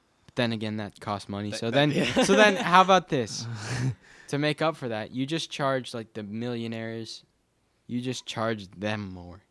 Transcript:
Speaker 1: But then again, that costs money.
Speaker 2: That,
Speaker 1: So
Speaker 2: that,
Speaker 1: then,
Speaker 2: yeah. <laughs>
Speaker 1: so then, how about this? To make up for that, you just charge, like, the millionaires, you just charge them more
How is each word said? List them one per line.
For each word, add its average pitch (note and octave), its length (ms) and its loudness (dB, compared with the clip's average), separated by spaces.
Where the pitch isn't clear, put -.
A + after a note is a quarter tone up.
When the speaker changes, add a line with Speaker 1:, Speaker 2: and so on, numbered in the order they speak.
Speaker 1:
But - 100 -20
then A#2 180 2
again, G#2+ 240 -4
that G#2 220 -8
costs G2+ 300 -4
money. G2+ 220 -4
Speaker 2:
That, G#2+ 80 -6
Speaker 1:
So A2+ 100 -4
Speaker 2:
that, A#2 60 0
Speaker 1:
then, C#3+ 160 6
Speaker 2:
yeah. D#3 220 2
<laughs> B3+ 100 4
Speaker 1:
so - 120 4
then, G#3+ 200 8
how F3+ 260 6
about F#3 280 6
this? A#2+ 360 -2
To C#3+ 100 -2
make D3+ 240 0
up D#3 140 2
for C3+ 100 -6
that, G#2+ 240 -6
you C3 160 -2
just D#3 240 -4
charge, C3+ 420 0
like, A#2 200 -8
the G#2+ 100 -8
millionaires, A2+ 1000 -6
you B2 160 -4
just B2 240 -6
charge A2 460 -4
them G#2 420 -6
more F2 380 -14